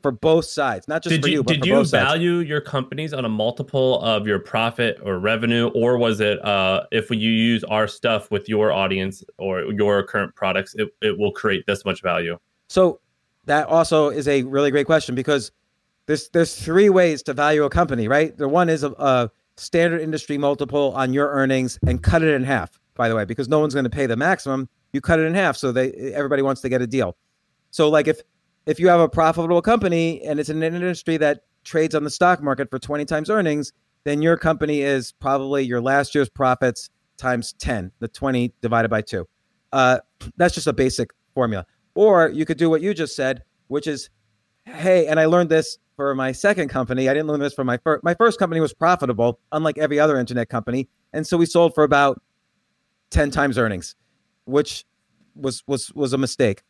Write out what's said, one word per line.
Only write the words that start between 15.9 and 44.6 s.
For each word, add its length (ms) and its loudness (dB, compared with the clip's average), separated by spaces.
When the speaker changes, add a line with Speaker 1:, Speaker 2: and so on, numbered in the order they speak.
Speaker 1:
there's, 220 -4
there's 260 0
three 340 4
ways 340 4
to 100 -6
value 300 2
a 60 0
company, 380 0
right? 280 2
The 140 -4
one 200 2
is 140 0
a, 100 -4
a 360 0
standard 460 0
industry 380 -6
multiple 560 0
on 180 -2
your 160 2
earnings 560 0
and 160 0
cut 220 2
it 100 4
in 100 0
half, 360 -2
by 160 0
the 60 0
way, 100 -2
because 240 -6
no 100 4
one's 140 0
gonna 160 0
pay 160 -2
the 100 0
maximum. 540 -2
You 80 -4
cut 180 2
it 40 2
in 100 0
half, 240 0
so 140 -2
they, 200 0
everybody 520 -2
wants 180 -2
to 80 -6
get 120 0
a 60 -2
deal. 300 -2
So, 180 2
like, 180 4
if, 140 -2
if 140 -2
you 100 6
have 100 8
a 80 6
profitable 540 2
company 640 0
and 160 -2
it's 100 -4
in 120 -4
an 140 -2
industry 420 -4
that 260 0
trades 320 -2
on 80 0
the 60 -6
stock 340 2
market 260 -2
for 100 -6
twenty 260 -4
times 240 -4
earnings, 420 0
then 180 -2
your 140 4
company 460 -2
is 320 -2
probably 500 -2
your 160 -2
last 340 0
year's 140 2
profits 640 0
times 380 -4
ten, 460 -6
the 100 -8
twenty 520 -4
divided 280 0
by 120 0
two. 240 -8
Uh, 280 2
that's 180 2
just 140 -4
a 60 0
basic 380 -2
formula. 320 -2
Or 340 6
you 160 -4
could 120 -4
do 120 2
what 120 2
you 120 -2
just 220 -6
said, 280 -4
which 200 -4
is, 220 -8